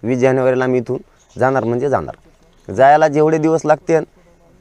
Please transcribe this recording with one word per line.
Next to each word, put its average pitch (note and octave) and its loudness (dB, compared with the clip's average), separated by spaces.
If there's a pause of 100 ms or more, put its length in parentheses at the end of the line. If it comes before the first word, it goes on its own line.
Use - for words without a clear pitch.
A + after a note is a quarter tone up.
वीस B2+ -4
जानेवारीला C3 0
आम्ही B2+ 0
इथून B2 -8 (400)
जाणार C3 0
म्हणजे A#2+ -2
जाणार. F#2 -4 (580)
जायला C#3+ 4
जेवढे D3+ 0
दिवस D#3+ 0
लागते D#3 0 (600)